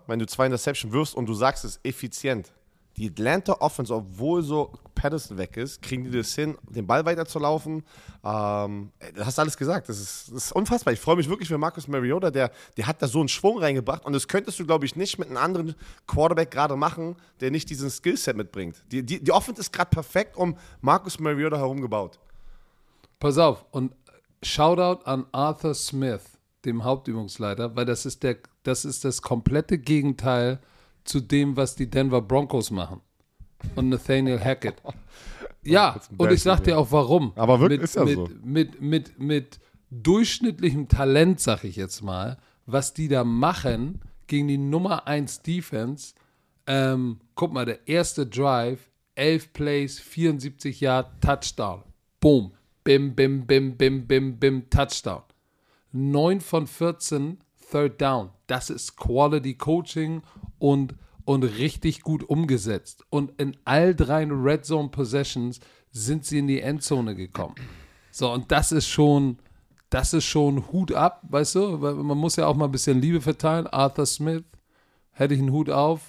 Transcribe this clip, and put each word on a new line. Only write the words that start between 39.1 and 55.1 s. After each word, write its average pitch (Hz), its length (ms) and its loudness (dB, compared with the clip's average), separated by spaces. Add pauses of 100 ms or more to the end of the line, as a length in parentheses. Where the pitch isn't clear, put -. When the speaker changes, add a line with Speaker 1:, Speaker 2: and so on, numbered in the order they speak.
Speaker 2:
mit 139 420 -2 (300)
durchschnittlichem 156 1000 2
Talent, 147 520 6
sag 110 240 0
ich 95 120 -8
jetzt 95 260 -8
mal, 98 340 -6 (300)
was 135 280 -2
die 156 140 -4
da 131 160 2
machen 127 760 0 (260)
gegen 143 220 0
die 139 100 0
Nummer 156 480 -2
eins 147 360 -4
Defense. 143 720 -6 (520)
Ähm, 131 540 0 (140)
guck 170 180 -2
mal, 127 140 -2
der 117 220 -8
erste 160 380 0
Drive, 127 640 -2 (240)
elf 156 380 0
Plays, 143 460 -2
vierundsiebzig 143 840 -4
Yard, 131 420 0
Touchdown. 110 600 0 (380)
Boom. 131 320 6 (300)
Bim, 139 320 4
bim, 135 320 2
bim, 135 300 4
bim, 131 300 2
bim, 131 320 2
bim, 135 320 0
Touchdown. 135 520 0 (720)